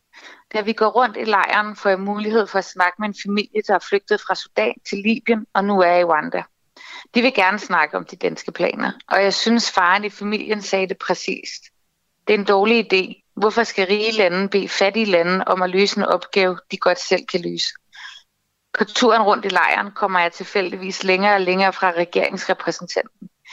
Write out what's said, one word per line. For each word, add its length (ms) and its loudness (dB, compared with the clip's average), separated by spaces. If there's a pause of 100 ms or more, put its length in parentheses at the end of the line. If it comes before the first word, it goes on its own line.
(520)
Da 80 -2
vi 120 -2
går 140 2
rundt 300 2
i 80 -6
lejren, 520 0
får 120 -2
jeg 120 2
mulighed 460 0
for 120 -4
at 60 -4
snakke 340 -2
med 100 -4
en 60 -8 (120)
familie, 400 -2
der 80 2
er 40 4 (100)
flygtet 380 0
fra 80 0
Sudan 400 -4 (140)
til 100 -4
Libyen 560 0
og 100 0
nu 160 2
er 160 6
i 80 4
Rwanda. 380 0 (720)
De 80 2
vil 120 4
gerne 240 2
snakke 380 0
om 80 -6
de 120 -18
danske 360 -6
planer, 400 -2 (160)
og 140 2
jeg 120 2
synes, 380 0
faren 320 2
i 60 -6
familien 520 -6
sagde 260 -2
det 100 -6
præcist. 640 -6 (680)
"Det 60 4
er 40 2
en 60 -2
dårlig 480 4
idé. 260 0 (180)
Hvorfor 280 0
skal 220 -2
rige 260 0
lande 360 2
bede 200 0
fattige 380 0
lande 400 2
om 160 2
at 80 0
løse 280 2
en 60 0
opgave, 540 0 (120)
de 60 -10
godt 240 0
selv 260 -2
kan 140 -4
løse?" 280 -4 (1080)
På 60 2
turen 380 2
rundt 220 2
i 40 -2
lejren 420 0
kommer 300 -2
jeg 120 0
tilfældigvis 720 -6
længere 300 2
og 60 4
længere 320 2
fra 180 0
regeringsrepræsentanten. 1400 -4 (240)